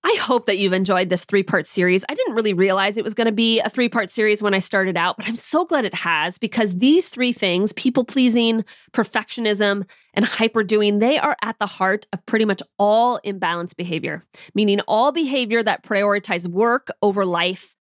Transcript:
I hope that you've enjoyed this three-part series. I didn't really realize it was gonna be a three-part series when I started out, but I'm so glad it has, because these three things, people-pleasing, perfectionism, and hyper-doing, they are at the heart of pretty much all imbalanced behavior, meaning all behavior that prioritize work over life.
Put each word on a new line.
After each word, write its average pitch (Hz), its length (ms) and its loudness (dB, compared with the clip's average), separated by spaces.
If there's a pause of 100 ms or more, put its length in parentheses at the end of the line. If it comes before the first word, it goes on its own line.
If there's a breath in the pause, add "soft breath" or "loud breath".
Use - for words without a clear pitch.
I 403 160 2
hope 240 260 0
that 196 120 0
you've 196 140 2
enjoyed 185 380 0
this 180 140 -2
three-part 190 420 0
series. 180 420 0
I 294 60 -8
didn't 339 220 -2
really 220 160 0
realize 190 440 2
it 226 60 -4
was 214 120 -6
gonna 226 180 0
be 226 260 2
a - 100 -2
three-part 233 400 -2
series 214 320 0
when 208 140 0
I 190 60 2
started 190 360 -2
out, 175 200 0
but 190 100 -10
I'm 226 80 -6
so 320 300 -2
glad 294 200 0
it 190 100 -4
has, 165 440 -2
because 208 400 -2
these 294 300 4
three 247 240 -2
things, 196 400 0
people-pleasing, 240 920 2 (280 loud breath)
perfectionism, 208 920 0 (300 soft breath)
and 208 100 2
hyper-doing, 214 760 2
they 262 180 2
are 294 240 0
at 220 160 -6
the 208 80 -2
heart 190 460 -2
of 180 120 -12
pretty 220 200 0
much 202 180 -2 (160)
all 220 480 4
imbalanced 175 500 -4
behavior, 165 480 -8 (300 loud breath)
meaning 202 320 2
all 240 240 2
behavior 254 540 -2
that 208 180 -2
prioritize 202 640 -2
work 226 400 0 (160)
over 202 220 0
life. 180 500 -4 (120)